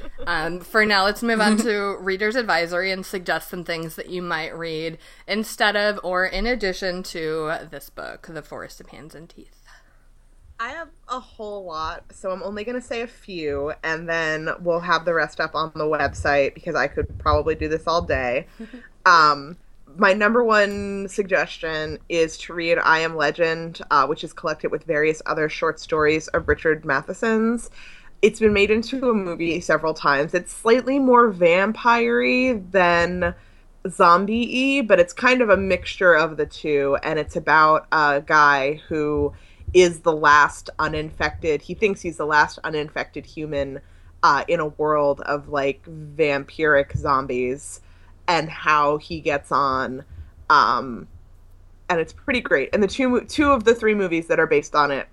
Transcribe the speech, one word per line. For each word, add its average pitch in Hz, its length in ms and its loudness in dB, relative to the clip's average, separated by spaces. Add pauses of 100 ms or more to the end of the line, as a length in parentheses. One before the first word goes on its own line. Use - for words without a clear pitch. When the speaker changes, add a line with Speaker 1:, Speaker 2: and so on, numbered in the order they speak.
(280)
Speaker 1:
Um, 170 320 -4
for 214 260 2
now, 196 200 2
let's 208 180 -2
move 233 160 0
on 214 200 4
to 208 380 -2
Speaker 2:
<laughs> - 40 -14
Speaker 1:
Reader's 190 340 -2
Advisory 180 560 -2
and 190 140 -6
suggest 175 440 -6
some 180 140 -10
things 165 320 -8
that - 140 -14
you 180 120 -8
might 165 360 -6
read 160 400 -8 (280)
instead 208 520 -2
of 208 260 0
or 180 220 -2
in 190 200 -6
addition 190 580 -4
to 160 500 -6 (180)
this - 180 -18
book, - 400 -16
The 160 120 -12
Forest - 400 -16
of - 80 -20
Hands 160 260 -20
and 160 140 -20
Teeth. - 340 -20 (960)
Speaker 2:
I 233 100 -10
have 330 200 -14 (180)
a 254 140 -10
whole 208 440 -14
lot, 160 460 -10
so - 200 -8
I'm 185 120 -8
only 208 220 -8
gonna 247 160 -8
say 233 220 -8
a 247 40 -8
few, 151 640 -8 (120)
and 160 260 -4
then 160 400 -2 (100)
we'll 175 220 0
have 165 240 -2
the 170 80 0
rest 151 260 -2
up 160 160 -4
on 156 200 -4
the 156 100 -4
website 143 680 0
because 165 200 -8
I 135 120 0
could - 320 -6
probably 151 360 0
do 156 140 -6
this 160 180 -4
all 165 140 0
day. 135 460 -2 (120)
Speaker 1:
<laughs> 226 80 -14 (380)
Speaker 2:
Um, 151 500 6 (420)
my 190 140 4
number 214 320 2
one 202 640 0
suggestion 160 920 -4 (100)
is 165 300 0
to - 140 -16
read 170 260 0
I 160 200 4
Am 165 160 -2
Legend, 165 640 -2 (120)
uh, 139 160 4
which 160 180 -6
is 151 80 -16
collected 160 380 -6
with 151 120 -6
various 156 420 0
other 156 220 -2
short 156 320 -4
stories 156 500 0
of - 200 -2
Richard 156 340 0
Matheson's. 220 840 -2 (540)
It's 214 160 2
been 214 120 4
made 202 200 2
into 247 400 0
a - 20 2
movie 170 480 -2
several 156 320 0
times. 147 400 0
It's 180 180 -4
slightly 247 460 2
more 240 320 6
vampire-y 233 1300 2 (120)
than 175 640 2 (520)
zombie-y, 220 1000 2
but 196 120 6
it's 175 140 2
kind 247 300 2
of 214 80 2
a 190 60 6
mixture 185 580 2
of 160 200 2
the 147 120 -2
two, 139 560 0
and 156 160 -2
it's - 160 -8
about 156 560 4
a 147 340 2
guy 147 600 4
who 147 460 -2 (400)
is 175 260 6
the 165 140 0
last 147 560 4 (100)
uninfected, 156 840 -4
he - 120 -12
thinks 196 280 -2
he's 165 160 -10
the 156 80 -4
last 151 380 2
uninfected 151 640 -8
human, 143 560 -8 (420)
uh, 143 240 4
in 170 120 0
a 156 80 -4
world 147 540 0
of, 147 280 -6
like, 139 360 -4
vampiric 147 1120 0
zombies, 135 840 -2 (460)
and 160 220 0
how 151 480 2
he 160 220 -10
gets 147 320 -4
on. 131 520 -2 (460)
Um, 123 580 2 (800)
and 170 100 0
it's 160 140 -6
pretty 247 280 -4
great. 139 320 0
And 202 80 2
the 196 60 4
two 254 220 0
mo-, 247 120 2
two 285 300 0
of 240 120 2
the 226 120 4
three 214 180 0
movies 170 340 -2
that 165 120 2
are 160 80 2
based 151 280 0
on 143 160 2
it, 131 200 -4